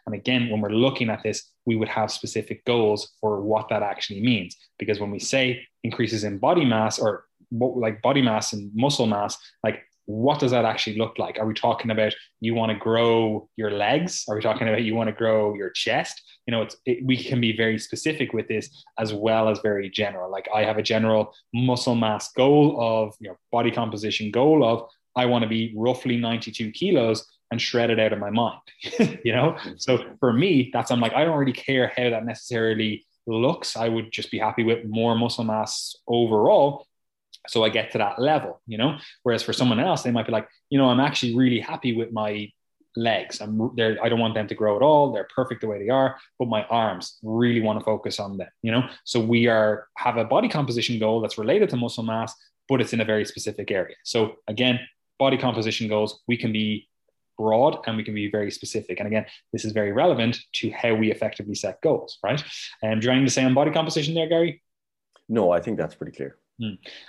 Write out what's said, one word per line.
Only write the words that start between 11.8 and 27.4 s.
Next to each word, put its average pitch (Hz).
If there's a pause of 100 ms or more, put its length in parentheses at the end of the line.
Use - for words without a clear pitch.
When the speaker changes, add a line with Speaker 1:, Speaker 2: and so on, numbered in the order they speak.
Speaker 1:
about 107 (240)
you 113
wanna 113
grow 113
your 107
legs? 120
Are 107
we 107
talking 113
about 110
you 110
wanna 110
grow 107
your 98
chest? - (260)
You 117
know, 113
it's, 110
it, 123
we 131
can 123
be 110
very 113
specific 131
with 110
this 110 (300)
as 107
well 110
as 104
very 101
general. 95
Like, 95
I 107
have 107
a 107
general 110 (200)
muscle 123
mass 110
goal 147
of, 113
you 101
know, 87 (140)
body 117
composition 107
goal 143
of, 113 (300)
I 127
wanna 120
be 113
roughly 120
ninety-two 117
kilos 123 (240)